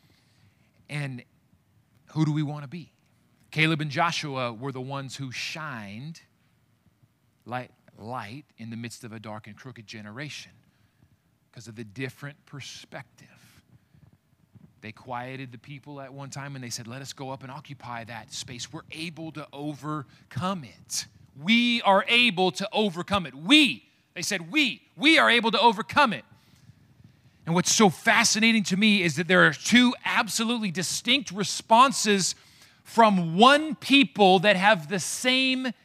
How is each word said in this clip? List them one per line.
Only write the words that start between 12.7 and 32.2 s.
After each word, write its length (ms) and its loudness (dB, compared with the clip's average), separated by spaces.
They 100 -14
quieted 580 -12
the 80 -20
people 420 -18
at 120 -16
one 180 -16
time 240 -12
and 80 -12
they 80 -12
said, 160 -12
"Let 160 -14
us 100 -16
go 180 -12
up 120 -12
and 80 -16
occupy 540 -14
that 280 -16
space. 400 -14
We're 100 -14
able 400 -12
to 200 -14
overcome 1120 -8
it. 420 -10
We 480 2
are 240 4
able 460 4
to 200 -6
overcome 540 -2
it. 80 -14
We," 540 2
they 80 -10
said, 280 -6
"we, 320 -2
we 220 4
are 120 6
able 200 2
to 100 0
overcome 520 2
it." 120 -10
And 80 -2
what's 200 2
so 140 8
fascinating 760 4
to 120 -2
me 260 4
is 140 0
that 120 -4
there 180 6
are 60 4
two 420 4
absolutely 640 -2
distinct 600 -2
responses 1040 2